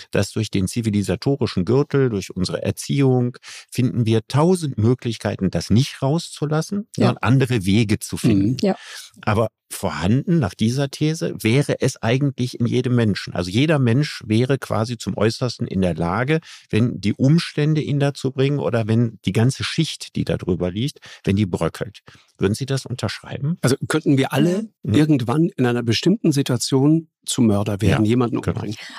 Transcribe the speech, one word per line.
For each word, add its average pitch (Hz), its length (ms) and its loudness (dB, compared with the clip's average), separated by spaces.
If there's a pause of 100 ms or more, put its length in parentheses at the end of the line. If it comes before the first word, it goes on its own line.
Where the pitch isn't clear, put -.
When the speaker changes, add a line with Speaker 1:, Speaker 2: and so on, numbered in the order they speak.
(100)
Speaker 1:
dass - 220 0
durch 110 180 -4
den 95 180 0
zivilisatorischen 104 1000 -2
Gürtel, 135 420 2
durch 101 260 -6
unsere 90 280 -4
Erziehung, 127 760 0 (340)
finden 120 360 0
wir 110 200 2
tausend 165 520 0
Möglichkeiten, 107 720 0
das - 200 -4
nicht 117 320 2
rauszulassen, 156 920 -4
Speaker 2:
Ja. - 120 2
Speaker 1:
sondern - 140 0
andere 117 440 2
Wege 104 320 2
zu - 180 -10
finden. 101 360 2
Speaker 3:
Mhm. 127 100 -6
Speaker 2:
Ja. 190 140 2 (460)
Speaker 1:
Aber 107 260 2 (240)
vorhanden, 98 680 0
nach - 140 -2
dieser 131 360 0
These, 160 500 -4
wäre 127 400 2
es - 220 -2
eigentlich 127 560 -2
in 120 80 0
jedem 123 300 0
Menschen. 110 380 0
Also 90 160 -4
jeder 147 280 2
Mensch 135 480 0
wäre 123 320 2
quasi 110 400 -4
zum - 180 -6
Äußersten 113 520 -2
in 95 120 -2
der 87 140 2
Lage, 107 460 0 (300)
wenn 107 300 0
die 104 140 -2
Umstände 156 640 2
ihn 139 200 -2
dazu 139 320 -2
bringen 139 260 0
oder 113 300 0
wenn 113 360 0
die 95 80 0
ganze 110 300 2
Schicht, - 540 -6
die 85 80 -2
da 85 140 -2
drüber 90 340 -2
liegt, 117 260 -6 (240)
wenn - 140 0
die 104 100 2
bröckelt. 85 540 -4 (360)
Würden 190 180 0
Sie 131 120 -6
das 135 180 -4
unterschreiben? - 760 -6
Speaker 3:
Also 127 160 2 (100)
könnten 151 320 2
wir 131 140 0
alle 180 360 0 (140)
Speaker 1:
Mhm. 107 120 0
Speaker 3:
irgendwann 147 640 2
in 127 100 2
einer 120 180 0
bestimmten 156 480 2
Situation 139 760 2 (160)
zu - 160 -2
Mörder 104 400 2
werden, 95 240 4
Speaker 1:
Ja, 104 40 2
Speaker 3:
jemanden 120 320 2
Speaker 1:
genau. 80 160 -2
Speaker 3:
umbringen? - 200 -8 (220)